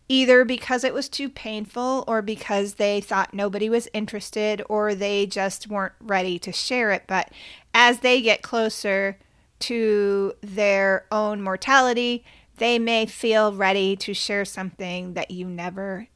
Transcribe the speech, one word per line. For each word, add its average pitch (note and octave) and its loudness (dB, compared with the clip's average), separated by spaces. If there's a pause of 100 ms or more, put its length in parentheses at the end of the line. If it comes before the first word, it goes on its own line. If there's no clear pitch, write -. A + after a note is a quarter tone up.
either B3+ 8
because B3 -2
it C4 -2
was C4+ -4
too C#4 -6
painful A#3+ -6
or A3 0
because G3+ -4
they G#3 2
thought G3 -2
nobody G3+ -2
was A#3 0
interested G#3+ -4
or G#3 0
they G3+ 0
just G3 -6
weren't G3+ -4
ready F#3 -2
to F3+ -10
share A#3+ 0
it. F3 -2
But F#3 -2 (420)
as A#3+ 8
they B3+ 4
get A3 2
closer G3 -2 (420)
to G#3 0
their G3 2
own G#3+ -2
mortality, A#3+ 2 (320)
they A#3 2
may A3+ 2
feel A3 2
ready F#3+ 2
to G3 -8
share G3+ -4
something F3+ -8
that E3+ -6
you F3+ -8
never F#3 -8